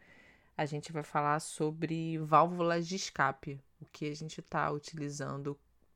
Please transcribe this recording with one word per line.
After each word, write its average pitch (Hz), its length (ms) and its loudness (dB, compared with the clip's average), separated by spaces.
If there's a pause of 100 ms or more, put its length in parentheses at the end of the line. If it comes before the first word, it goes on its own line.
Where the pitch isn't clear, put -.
(560)
A 156 80 0
gente 147 280 -6
vai 156 100 -4
falar 147 380 2
sobre 160 760 -2
válvulas 170 680 6
de 175 80 -6
escape, 139 680 -2 (200)
o 156 60 -16
que - 220 -8
a 147 60 -6
gente 156 260 -10
tá 151 300 0
utilizando, 143 880 -6 (380)